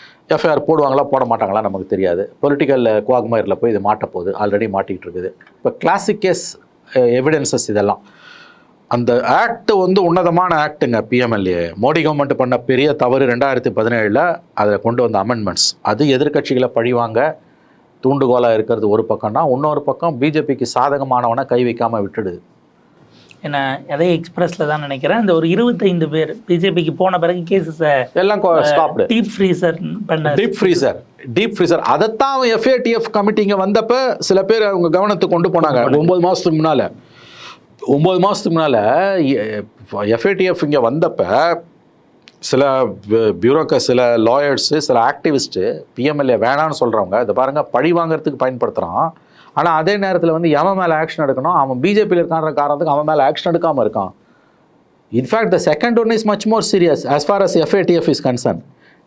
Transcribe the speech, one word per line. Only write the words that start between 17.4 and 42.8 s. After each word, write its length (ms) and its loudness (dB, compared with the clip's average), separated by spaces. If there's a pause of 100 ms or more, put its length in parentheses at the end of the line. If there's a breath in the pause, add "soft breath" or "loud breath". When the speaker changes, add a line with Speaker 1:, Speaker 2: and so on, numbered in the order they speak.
Speaker 1:
தூண்டுகோலா 520 2
இருக்கிறது 340 0
ஒரு 200 2
பக்கம்னா, 420 -2
இன்னொரு 320 -2
பக்கம் 360 -4
பி 120 0
ஜே 100 0
பிக்கு 220 -4 (160)
சாதகமானவனை 680 0
கை 180 0
வைக்காம 400 -2
விட்டுடுது. 340 -8 (1040 loud breath)
Speaker 2:
ஏன்னா, 480 -6
அதே 300 0
எக்ஸ்பிரஸ்ல 460 -4
தான் 140 -2
நினைக்கிறேன், 400 -2
இந்த 140 2
ஒரு 140 0
இருபத்தைந்து 600 0
பேர் 280 -2 (100)
பி 100 2
ஜே 140 0
பிக்கு 260 -2
போன 220 0
பிறகு 200 0
கேசஸை 760 0
Speaker 1:
எல்லாம் 300 0
கொ-, 40 0
Speaker 2:
அஹ், 180 4
Speaker 1:
ஸ்டாப்டு. 420 2
Speaker 2:
டீப் 200 0 (120)
ஃப்ரீசர் 400 0 (280)
பண்ண 280 -2
Speaker 1:
டீப் 260 0
ஃப்ரீசர், 420 0 (320)
டீப் 240 0
ஃப்ரீசர். 200 2
அதைத்தான் 560 0
அவன் 160 0
எஃப் 160 0
ஏ 100 4
டி 140 -2
எஃப் 220 -2
கமிட்டி 340 2
இங்க 200 0
வந்தப்ப 520 0
சில 240 2
பேர் 200 2
அவங்க 360 2
கவனத்துக்கு 300 0
கொண்டு 200 2
போனாங்க. 340 2
Speaker 2:
கொண்டு 60 2
போனாங்க. 100 4
Speaker 1:
ஒன்பது 220 2
மாசத்துக்கு 340 0
முன்னால, 380 0 (880 loud breath)
ஒன்பது 400 2
மாசத்துக்கு 320 0
முன்னால 220 2 (420)
எ-, 480 -2 (420)
எஃப் 200 0
ஏ 60 2
டி 120 0
எஃப் 180 -2
இங்க 280 2
வந்தப்ப 680 0 (800)
சில 460 2 (260)